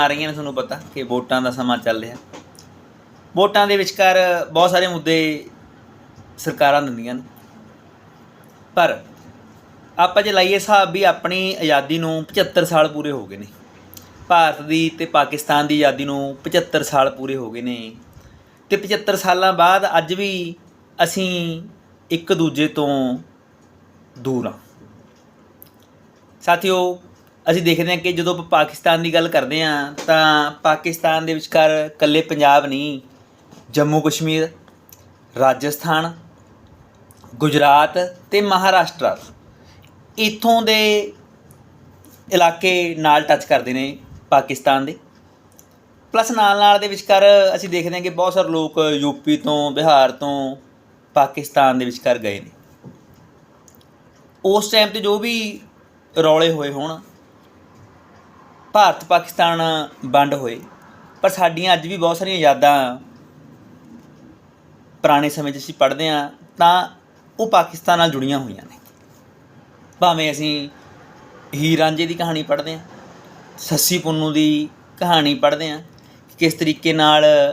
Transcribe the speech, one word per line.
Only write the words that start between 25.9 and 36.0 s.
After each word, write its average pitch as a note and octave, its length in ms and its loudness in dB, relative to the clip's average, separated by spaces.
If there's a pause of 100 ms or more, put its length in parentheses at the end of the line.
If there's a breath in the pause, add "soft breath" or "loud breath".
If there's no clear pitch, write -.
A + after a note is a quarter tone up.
ਸਾਥੀਓ, F3+ 560 0 (520)
ਅਸੀਂ E3+ 120 2
ਦੇਖਦੇ E3 280 0
ਹਾਂ F3+ 60 0
ਕਿ E3+ 160 -4
ਜਦੋਂ E3+ 220 -2
ਆਪਾਂ E3+ 100 -8
ਪਾਕਿਸਤਾਨ E3 580 0
ਦੀ E3+ 120 -4
ਗੱਲ E3 140 2
ਕਰਦੇ D3+ 340 -2
ਹਾਂ D3 300 -4 (140)
ਤਾਂ D#3 440 2
ਪਾਕਿਸਤਾਨ D#3+ 760 -2
ਦੇ D#3+ 80 -4
ਵਿਚਕਾਰ D#3 360 2
ਇਕੱਲੇ D#3 520 0
ਪੰਜਾਬ C#3+ 440 4
ਨਹੀਂ, C#3 340 -6 (720)
ਜੰਮੂ D3+ 300 0
ਕਸ਼ਮੀਰ, D#3 480 -2 (920)
ਰਾਜਸਥਾਨ, D3 720 -2 (1200)